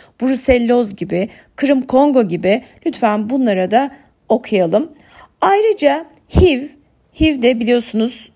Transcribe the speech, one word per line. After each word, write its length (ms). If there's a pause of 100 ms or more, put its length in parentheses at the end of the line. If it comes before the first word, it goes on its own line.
(200)
bruselloz 760
gibi, 320 (280)
Kırım 260
Kongo 460
gibi. 340 (240)
Lütfen 440
bunlara 400
da 200 (380)
okuyalım. 640 (480)
Ayrıca 640 (360)
hiv, 220 (580)
hiv 220
de 180
biliyorsunuz 760